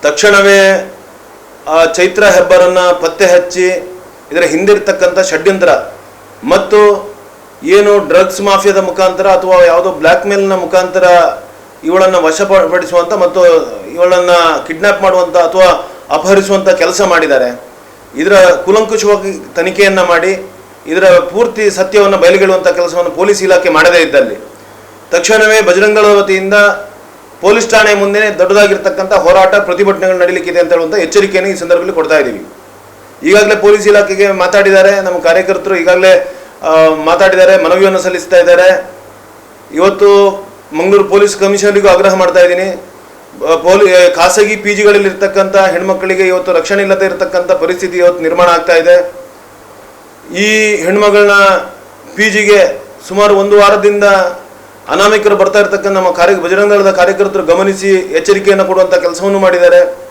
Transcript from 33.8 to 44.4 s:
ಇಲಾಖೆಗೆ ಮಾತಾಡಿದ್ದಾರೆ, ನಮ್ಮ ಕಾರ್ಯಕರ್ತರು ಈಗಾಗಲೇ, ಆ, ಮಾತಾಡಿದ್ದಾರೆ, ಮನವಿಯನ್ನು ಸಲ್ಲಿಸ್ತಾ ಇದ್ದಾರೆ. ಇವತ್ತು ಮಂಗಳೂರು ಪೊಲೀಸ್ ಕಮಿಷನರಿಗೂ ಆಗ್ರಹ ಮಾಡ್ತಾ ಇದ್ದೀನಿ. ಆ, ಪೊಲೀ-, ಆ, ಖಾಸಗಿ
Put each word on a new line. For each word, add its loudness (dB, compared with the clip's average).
ಇಲಾಖೆಗೆ 2
ಮಾತಾಡಿದ್ದಾರೆ, 2
ನಮ್ಮ -4
ಕಾರ್ಯಕರ್ತರು -2
ಈಗಾಗಲೇ, 2
ಆ, 2
ಮಾತಾಡಿದ್ದಾರೆ, 2
ಮನವಿಯನ್ನು 0
ಸಲ್ಲಿಸ್ತಾ -2
ಇದ್ದಾರೆ. 2
ಇವತ್ತು 0
ಮಂಗಳೂರು 0
ಪೊಲೀಸ್ 0
ಕಮಿಷನರಿಗೂ 0
ಆಗ್ರಹ 2
ಮಾಡ್ತಾ 0
ಇದ್ದೀನಿ. 2
ಆ, -8
ಪೊಲೀ-, 2
ಆ, 4
ಖಾಸಗಿ 0